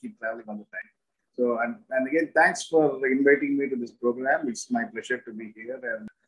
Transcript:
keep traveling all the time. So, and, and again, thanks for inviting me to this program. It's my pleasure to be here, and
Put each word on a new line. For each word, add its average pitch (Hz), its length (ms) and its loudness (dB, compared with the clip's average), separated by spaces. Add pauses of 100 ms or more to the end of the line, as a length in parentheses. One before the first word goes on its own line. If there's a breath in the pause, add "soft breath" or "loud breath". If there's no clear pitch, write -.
keep 113 180 -12
traveling 113 280 -8
all 107 80 -8
the 104 80 -12
time. - 260 -14 (440)
So, 120 260 0
and, 117 160 -2 (140)
and 131 180 0
again, 156 260 0
thanks 180 340 4
for 139 380 4
inviting 139 520 4
me 139 100 0
to 131 80 -4
this 120 160 -6
program. 131 560 0
It's 117 240 -8
my 117 140 0
pleasure 110 320 -6
to 120 160 -16
be 107 200 -12
here, 117 220 -12
and 113 320 -8 (200)